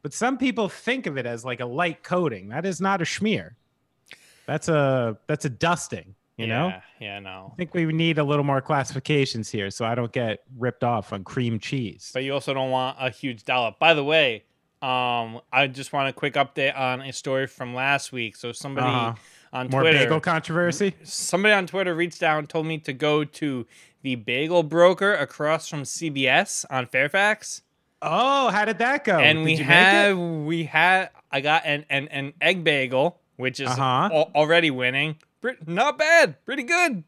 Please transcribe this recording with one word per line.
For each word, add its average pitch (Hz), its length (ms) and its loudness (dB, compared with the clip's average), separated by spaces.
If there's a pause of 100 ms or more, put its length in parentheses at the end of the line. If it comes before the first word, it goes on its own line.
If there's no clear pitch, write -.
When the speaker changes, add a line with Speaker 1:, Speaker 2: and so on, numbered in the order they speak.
Speaker 1:
But 143 120 -10
some 247 240 -2
people 226 300 0
think 240 380 -4
of 139 120 -4
it 120 80 -6
as, 120 180 -6
like, 123 140 -6
a 123 80 -6
light 160 380 -2
coating. 120 460 -2
That 151 140 -6
is 185 160 -6
not 196 220 0
a - 20 0
schmear. 160 500 -4 (920)
That's 151 220 -4
a, 131 580 2
that's 151 200 -4
a - 40 -2
dusting, 113 640 -4 (220)
you 113 100 -6
know? 127 220 -2
Speaker 2:
Yeah, 95 120 -8 (200)
yeah, 101 180 -12
no. 95 340 -16
Speaker 1:
I - 40 -18
think 175 180 -8
we 170 120 0
need 160 320 0
a 151 40 0
little 143 220 0
more 139 160 2
classifications 135 880 -2
here 101 180 -4
so 107 160 -6
I 113 120 0
don't 117 160 -4
get 113 320 -4 (120)
ripped 120 280 -4
off 107 280 -2
on 98 120 -10
cream 117 340 -2
cheese. - 560 -8
Speaker 2:
But 131 80 -4
you 135 120 -4
also 139 200 -4
don't 131 160 -2
want 127 300 -2
a 127 100 -2
huge 120 340 -10
dollop. 123 360 -2
By 160 140 8
the 143 100 0
way, 143 400 2 (360)
um, 120 600 -2 (120)
I 135 140 4
just 131 260 -10
want 139 160 0
a 131 40 -4
quick 143 220 -4
update 139 440 0
on 127 220 -2
a 135 120 -12
story 135 360 -4
from 123 260 -12
last 135 380 -2
week. 117 240 -8
So 120 160 -10
somebody 135 340 -4
Speaker 1:
Uh-huh. 120 280 0 (400)
Speaker 2:
on 127 160 -6
Speaker 1:
More 165 100 2
Speaker 2:
Twitter 160 180 6
Speaker 1:
bagel 156 220 2
controversy? 175 840 -2
Speaker 2:
Somebody 196 500 0
on 190 140 2
Twitter 180 300 -2
reached 170 260 -4
out 156 160 2
and 147 100 -6
told 160 180 -2
me 160 120 -4
to 147 140 -8
go 151 320 0
to 135 420 -6 (360)
the 131 120 -4
Bagel 139 480 0
Broker 175 520 4
across 151 540 -2
from 143 160 -8
C 165 260 -6
B 135 180 2
S 165 420 2
on 127 160 -2
Fairfax. 196 760 0 (400)
Speaker 1:
Oh, 240 480 2
how 208 160 0
did 214 120 -4
that 277 260 0
go? 185 140 2
Speaker 2:
And 151 200 6
Speaker 1:
Did 160 80 -2
Speaker 2:
we 160 60 2
Speaker 1:
you 160 80 0
make - 0 -
it? 143 120 2
Speaker 2:
have, 196 460 6
we 165 460 -4
had, 180 440 4 (240)
I 139 80 0
got 151 240 2
an, 147 240 -2
an, 139 200 -2
an 139 340 -8
egg 175 200 2
bagel, 139 560 2 (180)
which 127 220 -4
is 131 120 -2
Speaker 1:
Uh-huh. 131 420 2
Speaker 2:
al-, 156 220 2
already 156 360 4
winning. 135 460 -2 (240)
Pre-, 247 160 -6 (100)
not 226 320 0
bad. 311 460 4
Pretty 277 180 -6
good. 339 460 0